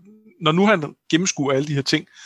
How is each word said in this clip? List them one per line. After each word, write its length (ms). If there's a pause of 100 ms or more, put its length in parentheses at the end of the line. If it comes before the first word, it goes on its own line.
(420)
når 120
nu 140
han 300 (140)
gennemskuer 420
alle 160
de 60
her 80
ting, 240 (200)